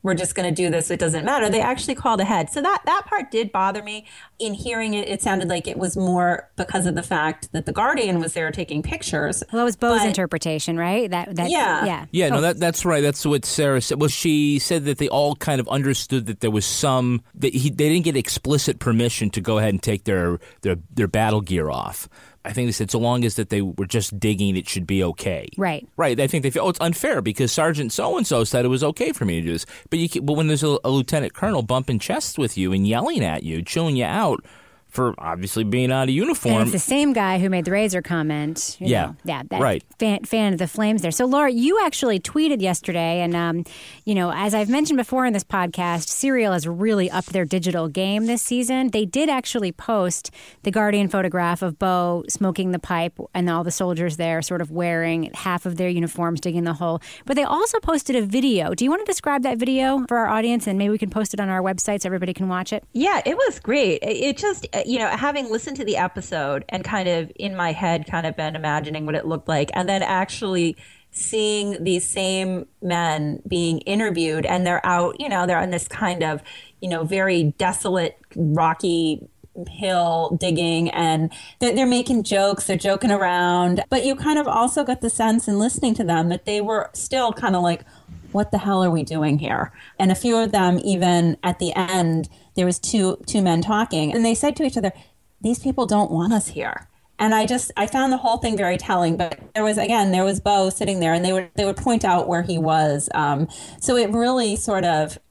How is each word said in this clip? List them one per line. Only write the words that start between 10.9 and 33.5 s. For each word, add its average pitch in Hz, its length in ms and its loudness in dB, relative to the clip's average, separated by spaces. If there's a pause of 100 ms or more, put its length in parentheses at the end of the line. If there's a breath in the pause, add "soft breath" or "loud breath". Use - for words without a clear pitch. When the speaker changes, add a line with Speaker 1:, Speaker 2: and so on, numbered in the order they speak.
Speaker 2:
That, 175 280 -6
that, 170 120 -2
Speaker 1:
Yeah. 233 360 2
Speaker 2:
yeah. 175 260 -4
Speaker 3:
Yeah, 165 200 2
no, 143 80 2
Speaker 2:
Oh. - 20 4
Speaker 3:
that, 170 180 2
that's 170 260 0
right. 156 180 2
That's 143 220 0
what 147 200 2
Sarah 139 360 2
said. 139 200 -2
Well, 151 80 4
she 147 500 2
said 156 280 0
that 143 120 -2
they 143 80 0
all 147 300 2
kind 139 240 0
of 117 80 -4
understood 131 580 0
that 107 140 -6
there 113 100 0
was 107 160 0
some, 127 560 2 (140 soft breath)
that 135 180 0
he, 131 160 2
they 147 180 2
didn't 165 160 4
get 156 120 2
explicit - 640 0
permission 113 500 2
to 104 100 -4
go 107 180 0
ahead 107 120 2
and 98 100 0
take 104 220 -2
their, 87 380 0 (220 loud breath)
their, 95 120 2 (180)
their 113 140 2
battle 107 340 2
gear 87 300 -2
off. 57 380 -6 (360 loud breath)
I - 80 -8
think 123 140 -2
they 113 60 0
said 107 180 -4
so 120 80 0
long 120 260 2
as 110 120 0
that 110 140 -4
they 104 120 0
were 92 240 -4
just 104 320 -2
digging, 98 380 2
it 90 120 -4
should 90 200 -4
be 95 160 2
okay. 85 520 -4
Speaker 2:
Right. 175 300 -2 (100)
Speaker 3:
Right. 131 220 2
I 135 80 2
think 143 160 0
they 135 80 2
feel, 151 140 -2
"Oh, 185 60 2
it's - 100 -4
unfair 185 420 0
because 117 300 0
Sergeant 151 400 0
so-and-so 185 500 0
said 123 220 2
it 127 40 4
was 127 140 2
okay 233 300 0
for - 120 -4
me 85 160 0
to 80 60 -4
do 82 60 0
this." 82 120 -4 (260 loud breath)
But 165 100 0
you 165 80 0
can, - 180 -2
but 147 60 2
when 156 160 2
there's 151 160 2
a, 147 180 2
a 127 80 0
lieutenant 135 440 0
colonel 190 280 -2
bumping 127 380 0
chests - 360 -4
with 120 220 0
you 92 140 2
and 98 120 2
yelling 139 380 0
at 80 220 -2
you, 80 180 -4